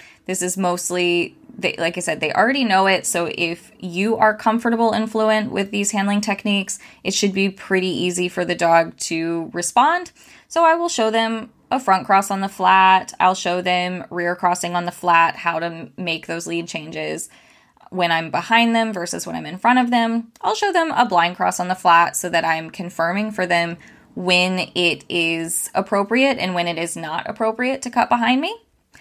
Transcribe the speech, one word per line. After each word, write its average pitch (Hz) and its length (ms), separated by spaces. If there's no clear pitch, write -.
This 185 160
is 180 160
mostly, 175 800
they, 175 220
like 170 200
I 180 40
said, 160 180
they 160 140
already 262 300
know 196 240
it. 190 180
So 170 280
if 170 440
you 190 400
are 214 180
comfortable 233 560
and 214 180
fluent 220 420
with 196 200
these 202 200
handling 202 300
techniques, 202 580
it 196 100
should 202 200
be 196 160
pretty 190 380
easy 180 400
for 175 160
the 175 120
dog 165 460
to 165 520
respond. 285 580
So 330 180
I 320 80
will 339 160
show 220 220
them 220 400
a - 100
front 190 260
cross 196 260
on 196 100
the 196 80
flat. 190 680
I'll 185 160
show 180 260
them 180 480
rear 175 260
crossing 175 400
on 175 100
the 175 60
flat, 165 440
how 170 240
to 165 60
m-, 170 320
make 165 300
those 170 200
lead 170 200
changes 156 640
when 175 180
I'm 165 200
behind 233 440
them 226 160
versus 175 360
when 165 80
I'm 160 100
in 165 140
front 247 180
of 240 140
them. 233 400
I'll 392 140
show 403 180
them 330 180
a 247 140
blind 175 320
cross 180 220
on 180 80
the 185 80
flat 170 400
so - 120
that 170 160
I'm 160 280
confirming 175 600
for 185 140
them 170 320
when 180 580
it 170 360
is 165 640
appropriate 226 640
and 180 160
when 175 120
it 165 120
is 170 180
not 160 320
appropriate 247 540
to 247 80
cut - 180
behind 240 320
me, 392 140